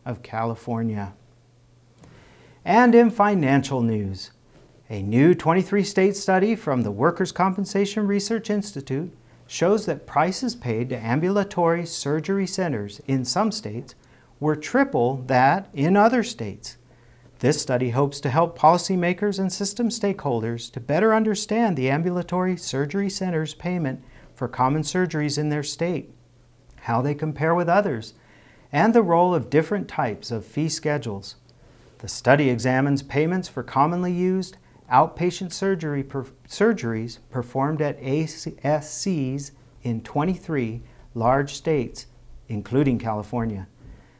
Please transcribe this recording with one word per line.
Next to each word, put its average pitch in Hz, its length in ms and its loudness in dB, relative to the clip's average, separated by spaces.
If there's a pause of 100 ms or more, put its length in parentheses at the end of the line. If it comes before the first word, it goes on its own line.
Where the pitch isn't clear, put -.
of 117 160 -8
California. 113 920 -6 (1500)
And 233 280 8
in 233 160 8
financial 143 720 2
news, 104 500 -2 (580)
a 104 120 -8
new 123 320 6
twenty-three 185 520 0
state 196 320 2
study 196 360 2
from 143 280 0
the 104 100 -2
Workers' 165 400 0
Compensation 196 760 -2
Research 202 440 -2
Institute 180 640 -4 (340)
shows 196 380 2
that 202 200 -4
prices 190 480 0
paid 123 360 -4
to 123 80 -4
ambulatory 170 880 0
surgery 160 600 -2
centers 135 600 -4
in 135 160 0
some 202 300 0
states 110 420 -10 (440)
were 151 160 0
triple 139 720 0
that 135 460 4
in 160 220 2
other 226 280 6
states. - 540 -10 (640)
This 147 220 2
study 123 300 -2
hopes 139 280 0
to 143 100 -4
help 165 300 0
policymakers 180 800 2
and 190 120 -2
system 202 380 -2
stakeholders 120 840 -2
to 127 60 -10
better 180 340 2
understand 214 640 2
the 131 140 2
ambulatory 175 680 0
surgery 185 520 -2
centers' 170 440 -2
payment 170 500 -4 (320)
for 123 120 -4
common 131 360 0
surgeries 151 540 0
in 151 120 -2
their 147 140 -2
state, 165 500 -6 (680)
how 120 200 0
they 143 140 -2
compare 156 400 -2
with 175 120 0
others, 170 460 0 (580)
and 190 220 4
the 233 80 6
role 175 320 4
of 135 160 -2
different 160 380 0
types 117 420 -6
of 110 160 -6
fee 156 240 -4
schedules. 123 680 -6 (600)
The - 100 -14
study 139 420 4
examines 131 520 2
payments 170 460 -2
for - 160 -8
commonly 175 500 0
used 185 440 -2 (340)
outpatient 165 600 2
surgery 160 520 -2
per-, 139 240 -8 (200)
surgeries 117 720 -2 (140)
performed 135 500 -2
at 147 180 -2
A 147 280 -2 (360)
S 147 280 -2
Cs 139 600 -4 (300)
in 117 200 -4
twenty-three 143 840 -4 (320)
large 131 400 2
states, 147 500 -4 (420)
including 120 520 0
California. 110 680 -4 (520)